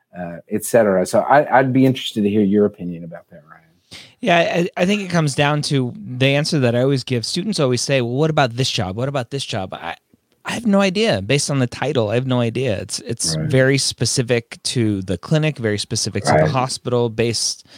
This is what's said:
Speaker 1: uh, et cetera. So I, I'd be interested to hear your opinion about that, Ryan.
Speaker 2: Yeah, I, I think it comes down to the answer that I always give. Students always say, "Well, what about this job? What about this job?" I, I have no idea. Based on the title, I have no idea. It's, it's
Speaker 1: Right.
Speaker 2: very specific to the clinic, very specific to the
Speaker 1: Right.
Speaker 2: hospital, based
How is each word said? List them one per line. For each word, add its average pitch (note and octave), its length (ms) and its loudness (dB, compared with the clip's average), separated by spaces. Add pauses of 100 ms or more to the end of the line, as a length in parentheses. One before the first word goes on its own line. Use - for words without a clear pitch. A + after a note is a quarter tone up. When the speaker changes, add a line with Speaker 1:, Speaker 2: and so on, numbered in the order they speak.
(160)
Speaker 1:
uh, E2+ 200 -10 (120)
et G#2+ 160 -6
cetera. G2 400 4
So G#2 160 2
I, C3+ 380 4
I'd C3+ 160 4
be C3 100 4
interested B2+ 380 0
to G2+ 80 2
hear G#2+ 100 2
your G#2 240 4
opinion F2 400 -6
about E2+ 240 -18
that, D#2+ 180 -20
Ryan. - 180 -20 (560)
Speaker 2:
Yeah, F3 180 2
I, E3+ 300 0 (140)
I F3+ 40 4
think G#3 160 0
it F3+ 80 -8
comes D#3 240 0
down D3 280 0
to C3 360 -2
the B2 300 0
answer D3+ 320 0
that A#2+ 140 4
I A#2+ 60 2
always C3+ 240 0
give. A#2+ 220 -4
Students F#3 340 -4
always B2+ 220 0
say, C#3 180 0
"Well, A#2+ 140 -2
what D#3 160 2
about C#3 260 0
this C3 140 0
job? F#2+ 260 -4
What C3 140 -4
about C3+ 200 -4
this C3+ 140 -8
job?" F#2+ 300 -6
I, E2 220 -10 (520)
I - 40 -4
have A3 120 -6
no G3 160 4
idea. G3 420 2
Based C3+ 280 0
on C#3 80 0
the B2 80 2
title, A#2+ 440 -2
I A2+ 40 0
have C3 140 0
no B2+ 100 0
idea. A#2 400 -2
It's, G2 220 -8
it's D#3+ 360 -4
Speaker 1:
Right. D#3 140 -4
Speaker 2:
very C3+ 280 4
specific - 840 -2
to G#2+ 400 0
the F#2 160 -4
clinic, D#3 400 0
very G#2+ 180 0
specific G#2 460 -4
to - 80 0
the - 80 4
Speaker 1:
Right. D#3 100 4
Speaker 2:
hospital, B2 600 -2
based A2+ 580 -2 (120)